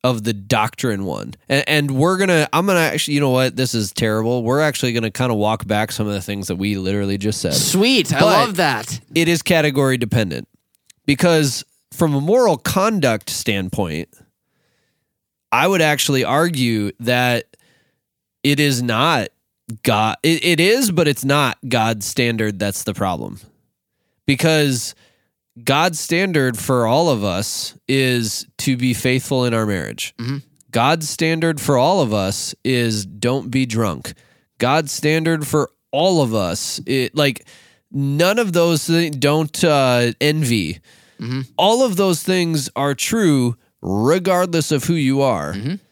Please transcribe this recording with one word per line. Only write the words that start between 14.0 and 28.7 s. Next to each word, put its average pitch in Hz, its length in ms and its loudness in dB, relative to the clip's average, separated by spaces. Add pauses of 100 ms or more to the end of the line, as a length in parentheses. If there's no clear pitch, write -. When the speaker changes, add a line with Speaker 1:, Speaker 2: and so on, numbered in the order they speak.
Speaker 1:
I 139 160 2
would 190 140 2
actually 147 420 0
argue 120 760 0
that 123 560 0 (880)
it 139 160 2
is 139 220 2
not 123 480 0 (540)
God. 110 400 2
It, 165 200 0
it 165 160 2
is, 214 320 2
but 165 160 2
it's 139 180 -2
not 139 320 2 (100)
God's 113 380 0
standard 110 540 -2
that's 101 240 -4
the 104 100 -4
problem. 78 460 -6 (840)
Because 143 680 0 (720)
God's 151 360 0
standard 160 580 0
for 123 280 0
all 151 240 2
of 110 140 0
us 98 500 -4 (140)
is 127 580 0 (140)
to 135 180 0